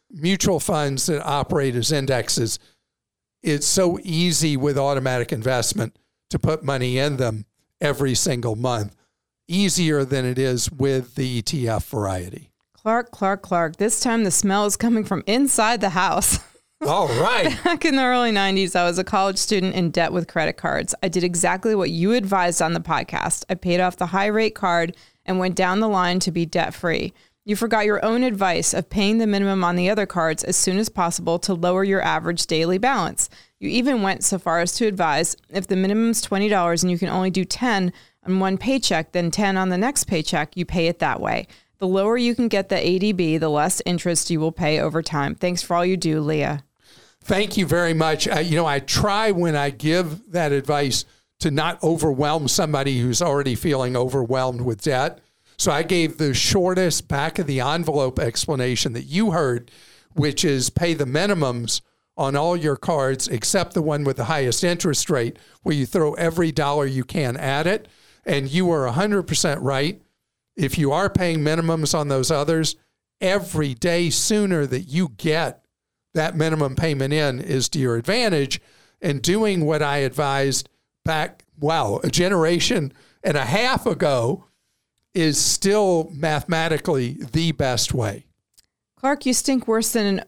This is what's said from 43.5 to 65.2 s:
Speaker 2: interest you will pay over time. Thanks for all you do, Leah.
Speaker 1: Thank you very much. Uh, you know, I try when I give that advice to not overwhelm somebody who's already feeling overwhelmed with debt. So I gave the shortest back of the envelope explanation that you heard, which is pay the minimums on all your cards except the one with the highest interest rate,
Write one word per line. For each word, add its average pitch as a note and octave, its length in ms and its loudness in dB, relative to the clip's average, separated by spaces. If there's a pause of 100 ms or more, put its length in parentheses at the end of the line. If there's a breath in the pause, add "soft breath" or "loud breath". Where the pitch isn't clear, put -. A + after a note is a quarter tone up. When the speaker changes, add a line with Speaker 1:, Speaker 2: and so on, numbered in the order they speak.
Speaker 2:
interest F3 440 -2
you E3 100 0
will D#3+ 120 0
pay D#3 260 0
over D#3 240 0
time. C#3+ 320 -2
Thanks F3+ 280 -2
for - 120 -2
all F3 120 2
you F#3 100 2
do, D#3+ 240 0
Leah. D3 440 -2 (580 soft breath)
Speaker 1:
Thank G3+ 340 -2
you F#3+ 100 2
very E3+ 260 2
much. D#3+ 360 2
Uh, B2+ 100 0
you E3 160 0
know, E3 120 2
I C#3+ 120 0
try G#3 540 0
when E3+ 240 0
I C#3+ 140 0
give D#3+ 600 -2
that D#3+ 220 0
advice C#3+ 520 0 (360 soft breath)
to E3 100 0
not D#3 320 -2
overwhelm D3+ 640 0
somebody C#3 540 0
who's A#2+ 200 0
already C#3 360 0
feeling C3 400 0
overwhelmed B2+ 640 0
with A#2+ 220 -2
debt. C#3+ 360 0 (400 soft breath)
So E3+ 140 0
I D3 100 0
gave E3 360 0
the C#3+ 160 0
shortest F#3 760 2
back D3+ 300 -2
of E3+ 80 -2
the C3+ 140 0
envelope D3 580 0
explanation B2+ 720 -2
that B2 120 -10
you F#3 260 0
heard, C3 400 0 (440 loud breath)
which D3 300 2
is C3+ 260 2
pay F3 240 0
the C#3+ 100 -2
minimums C#3 760 0 (360)
on C#3 200 0
all E3 200 0
your D#3 200 0
cards C3+ 520 0
except - 460 -2
the F3 80 0
one D3 220 0
with C3+ 120 0
the B2+ 80 -4
highest C3+ 400 0
interest E3+ 460 0
rate, A#2+ 280 0 (240 loud breath)